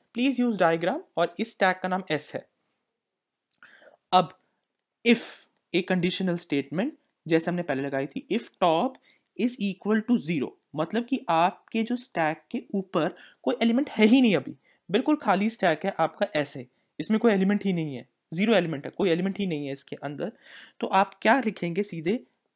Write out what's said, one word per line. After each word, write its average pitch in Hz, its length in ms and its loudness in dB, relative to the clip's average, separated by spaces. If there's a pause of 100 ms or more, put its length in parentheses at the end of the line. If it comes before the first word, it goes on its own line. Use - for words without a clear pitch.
(140)
Please 247 260 0
use 233 180 2
diagram, 170 420 2 (160)
और 170 220 0
इस 226 140 -4
स्टैक 185 280 2
का 185 80 -4
नाम 185 220 -2
एस 147 240 -4
है। - 120 -8 (1700)
अब 180 200 4 (720)
if, 233 160 6 (540)
a 202 160 2
conditional 180 480 0
statement, 151 520 -4 (360)
जैसे 165 240 2
हमने 175 120 -4
पहले 135 200 -4
लगाई 139 240 -4
थी, - 260 -12
if 226 160 -4 (140)
top 180 340 2 (420)
is 240 240 -2
equal 202 400 -2
to 240 200 0
zero, 147 260 -2 (280)
मतलब 202 280 -2
कि 240 240 -4
आपके 214 540 0
जो 240 140 -2
स्टैक 160 540 -4
के - 120 -8 (120)
ऊपर 185 400 -2 (280)
कोई - 200 -2
एलिमेंट 233 280 2
है 214 160 4
ही 262 160 8
नहीं 214 140 6
अभी, - 200 -4 (320)
बिल्कुल 269 280 2
खाली 208 340 2
स्टैक 170 340 0
है 196 160 -2
आपका 165 260 -2 (100)
ऐसे, 139 300 -6 (320)
इसमें 214 220 0
कोई 233 120 6
एलिमेंट 196 320 2
ही 196 80 2
नहीं 156 220 -4
है, 120 120 -12 (280)
ज़ीरो 214 200 2
एलिमेंट 165 300 0
है, 135 60 -10
कोई 185 200 0
एलिमेंट 185 280 -2
ही 202 80 -2
नहीं 147 200 -4
है 135 60 -6
इसके - 240 -12
अंदर, 143 360 -8 (480)
तो 233 60 -4
आप 196 360 2
क्या 226 180 4
लिखेंगे 190 420 -4
सीधे? 170 360 -4 (380)